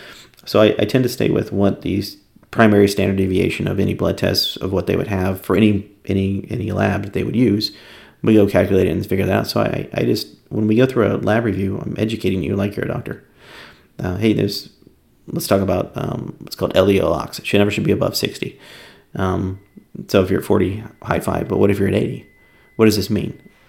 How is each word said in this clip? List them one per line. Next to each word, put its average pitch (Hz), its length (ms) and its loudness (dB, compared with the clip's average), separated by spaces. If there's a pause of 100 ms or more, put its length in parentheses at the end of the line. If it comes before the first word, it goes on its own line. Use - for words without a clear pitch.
(460)
So - 160 2
I, 107 180 4
I 104 60 2
tend 127 180 0
to 123 60 0
stay 110 200 -2
with 107 220 -2
what 98 300 0
the 95 220 -2 (480)
primary 104 360 6
standard 98 300 0
deviation 92 500 0
of 98 120 -4
any 95 140 0
blood 95 240 -2
tests - 400 0
of - 140 -6
what 95 160 -2
they 92 80 0
would 90 120 -2
have 95 340 -2
for - 140 0
any, 101 340 2 (160)
any, 98 440 -2
any - 220 -4
lab 98 320 0
that 101 100 -10
they 92 100 -2
would - 120 -4
use. 107 400 2 (460)
We 110 140 4
go 104 120 6
calculate 95 400 2
it - 40 0
and 95 140 -2
figure 95 200 0
that 95 100 0
out. 110 120 0
So 110 140 -2
I, - 320 -4
I - 100 -2
just, 117 240 -2 (220)
when 107 160 -2
we 107 100 4
go 127 100 6
through 123 220 2
a 101 100 0
lab 107 260 0
review, 98 340 -2
I'm - 200 -8
educating 98 440 -2
you - 140 -2
like 98 200 -2
you're - 100 -4
a - 20 -6
doctor. - 360 -8 (760)
Uh, 90 180 -4
hey, 110 160 4
there's, 101 360 -2 (580)
let's - 200 -8
talk 98 140 2
about, 95 340 -2
um, - 440 -8
what's - 160 -14
called - 200 -4
L - 120 4
D 98 120 0
L 80 140 0
ox. - 260 -8
It - 60 -14
should, 104 140 0
never 104 120 2
should 104 120 -4
be - 80 0
above - 240 -2
sixty. - 440 -6 (560)
Um, 92 440 -2 (480)
so 98 160 4
if 92 60 -2
you're 92 100 0
at - 60 -8
forty, 95 380 0 (200)
high 87 160 -2
five. 85 280 -4
But 101 120 -2
what 101 100 4
if 101 80 2
you're 101 100 0
at 95 60 0
eighty? 113 340 -4 (500)
What 110 80 6
does 107 100 6
this 101 140 -2
mean? - 300 -4 (300)